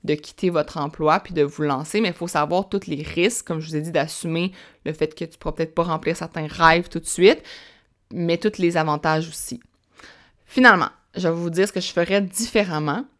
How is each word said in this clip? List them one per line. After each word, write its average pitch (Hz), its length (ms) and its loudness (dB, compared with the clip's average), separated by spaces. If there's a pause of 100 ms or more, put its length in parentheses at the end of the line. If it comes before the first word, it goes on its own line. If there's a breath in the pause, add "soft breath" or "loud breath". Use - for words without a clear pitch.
de 151 100 0
quitter - 360 -4
votre 165 280 -2
emploi 151 420 2
puis - 140 -12
de 151 100 2
vous 147 200 -2
lancer. 147 360 -2
Mais 220 100 2
il 170 40 -6
faut 170 140 -8
savoir 175 420 0
tous 196 180 -4
les 151 160 -6
risques, 180 440 0
comme 165 120 -4
je 156 80 -10
vous 160 80 -6
ai 151 60 -2
dit, 165 100 -8
d'assumer 165 600 -2 (320 loud breath)
le 156 80 -4
fait 156 200 -2
que - 120 -8
tu - 120 -18
pourras - 160 -6
peut-être 160 220 -4
pas 170 80 2
remplir 165 320 -2
certains 160 320 -8
rêves 165 400 4
tout - 120 -8
de 156 60 -12
suite, 196 380 4 (680 loud breath)
mais 170 240 -2
tous 208 220 -4
les 170 180 2
avantages 156 500 0
aussi. - 320 -10 (840 loud breath)
Finalement, 220 440 6 (260)
je 180 120 -2
vais 165 60 2
vous 170 160 -4
dire 185 180 2
ce - 60 -8
que 185 80 -2
je - 100 -8
ferais 180 300 2
différemment. 185 840 -2 (160)